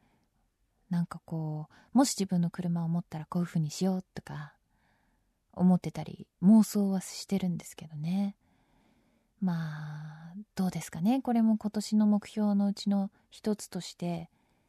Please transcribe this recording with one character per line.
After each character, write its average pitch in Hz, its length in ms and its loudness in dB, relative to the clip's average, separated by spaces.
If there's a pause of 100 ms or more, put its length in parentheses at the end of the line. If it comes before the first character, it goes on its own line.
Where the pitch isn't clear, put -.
(880)
な 175 140 0
ん - 20 0
か - 180 -14
こ 156 460 -8 (240)
う、 - 40 4
も 269 60 6
し - 160 0
自 196 80 0
分 180 140 2
の 170 80 0
車 170 340 -2
を 165 60 -2
持 170 100 0
っ 175 80 -6
た 160 100 -10
ら 156 80 -10
こ - 140 -4
う 175 40 0
い - 20 0
う - 20 -10
風 170 140 -2
に 147 100 -2
し - 140 -2
よ 185 120 2
う 185 160 -8
と - 80 -12
か、 147 340 -14 (960)
思 180 220 6
っ 180 40 0
て 156 120 -6
た 156 120 -8
り、 - 240 -14 (160)
妄 214 200 10
想 202 280 0
は 190 100 -2
し - 260 -12
て 202 100 0
る 185 120 0
ん 170 80 -2
で 156 80 -10
す - 100 -18
け 160 120 -16
ど 156 80 -16
ね。 185 400 -2 (1080)
ま 156 920 -6
あ、 - 0 - (220)
ど 185 120 0
う 175 40 0
で 165 100 -6
す - 100 -12
か 160 100 -6
ね。 247 200 2
こ 247 120 -2
れ 233 80 4
も 220 160 4
今 214 140 -4
年 214 240 -2
の 214 120 6
目 208 180 4
標 208 300 0
の 202 120 2
う 202 60 0
ち - 160 -4
の 202 200 0 (200)
一 - 260 -4
つ - 140 -14
と 185 100 -8
し - 160 -12
て、 170 340 -6 (400)